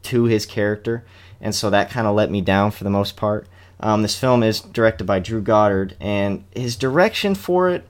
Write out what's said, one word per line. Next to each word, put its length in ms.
to 220
his 200
character, 600
and 140
so 160
that 180
kinda 220
let 180
me 120
down 320
for 100
the 80
most 240
part. 320
Um, 240
this 160
film 240
is 180
directed 440
by 160
Drew 200
Goddard, 600
and 500
his 240
direction 640
for 320
it 220